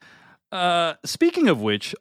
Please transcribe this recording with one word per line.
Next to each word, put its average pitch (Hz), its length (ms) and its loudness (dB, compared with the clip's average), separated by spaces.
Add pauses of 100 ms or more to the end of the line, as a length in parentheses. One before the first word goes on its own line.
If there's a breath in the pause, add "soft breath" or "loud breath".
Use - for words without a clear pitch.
(520 soft breath)
Uh, 170 420 0 (100)
speaking 330 460 2
of 127 120 2
which, 104 400 -2